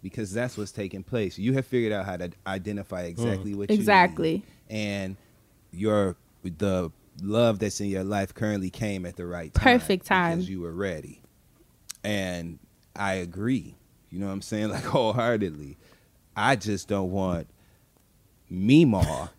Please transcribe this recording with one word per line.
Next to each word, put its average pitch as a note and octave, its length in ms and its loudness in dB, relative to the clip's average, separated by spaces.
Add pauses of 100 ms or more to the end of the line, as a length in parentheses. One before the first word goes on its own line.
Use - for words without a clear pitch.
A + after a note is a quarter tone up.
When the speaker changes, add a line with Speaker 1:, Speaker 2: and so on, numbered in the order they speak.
Speaker 1:
because G2 280 -6
that's A#2+ 260 -4
what's G#2 140 -8
taking G2 320 -8
place. G#2+ 360 -2
You A2+ 140 2
have C3+ 120 0
figured A#2 260 0
out G2 140 -2
how F#2 120 -6
to F2 120 -6 (160)
identify G2 580 -6
exactly G2 500 -2
Speaker 2:
Mm. G2+ 40 -6
Speaker 1:
what G2+ 140 -6
you G#3+ 40 6
Speaker 3:
Exactly. F3+ 580 4
Speaker 1:
need. G3 100 -2 (260)
And G2+ 460 -4 (560)
your, G2+ 440 2 (280)
the F2+ 480 -2 (320)
love G#2+ 360 4
that's G#2 220 -2
in G2+ 60 -2
your F#2+ 160 -2
life G2 320 -2
currently G#2 340 -2
came G2 360 -6
at F2 120 -10
the F2 80 -10
right E2+ 280 -10
time - 100 2 (160)
Speaker 3:
Perfect G3 260 -2
time. F3 320 2
Speaker 1:
because F3+ 120 -2
you F#3+ 120 -6
were E3 120 -6
ready. E2 480 -6 (840)
And F2+ 560 -4 (360)
I G2 200 0
agree, F#2+ 600 -2 (360)
you F2+ 80 -8
know G2 80 -4
what F#2+ 60 -4
I'm G2 100 -6
saying? G#2+ 260 -2
<laughs> - 0 -
Like, G#2 140 -6
wholeheartedly. G#2+ 920 0 (600)
I A#2 180 4
just G2+ 320 -4
don't G2 240 -2
want F#2 360 -2 (1000)
Meemaw F#2 880 4